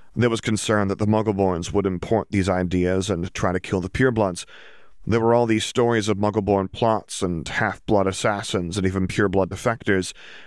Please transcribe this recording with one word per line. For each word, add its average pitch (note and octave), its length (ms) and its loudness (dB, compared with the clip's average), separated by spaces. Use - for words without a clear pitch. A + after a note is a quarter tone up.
there A#2 140 4
was A2+ 100 0
concern G#2+ 500 0
that G2 100 -2
the G#2 80 0
Muggleborns G2 680 0
would G2 140 2
import F#2 420 -2
these F#2+ 180 0
ideas F#2 600 0
and F2 240 -4
try F#2+ 180 -2
to F2+ 80 0
kill F#2 220 -2
the F#2 80 -6
purebloods. A2 560 0
There A2+ 160 2
were A#2 120 4
all A#2+ 120 4
these A2 200 2
stories A#2 440 0
of G#2 80 0
Muggleborn G2+ 520 0
plots - 520 -2
and F2 260 -4
half-blood G2 600 0
assassins G2 680 -2
and F#2+ 80 0
even F#2 220 0
pureblood F#2+ 400 2
defectors, F#2+ 640 -2